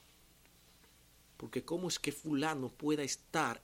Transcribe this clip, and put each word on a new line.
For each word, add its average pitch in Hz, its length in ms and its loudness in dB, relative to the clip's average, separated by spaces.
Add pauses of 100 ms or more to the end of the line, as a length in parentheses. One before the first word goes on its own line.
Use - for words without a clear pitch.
(1400)
Porque 123 280 -6
¿cómo 175 240 -2
es 156 100 -2
que - 140 0
fulano 147 560 0
pueda 147 340 2
estar 135 600 0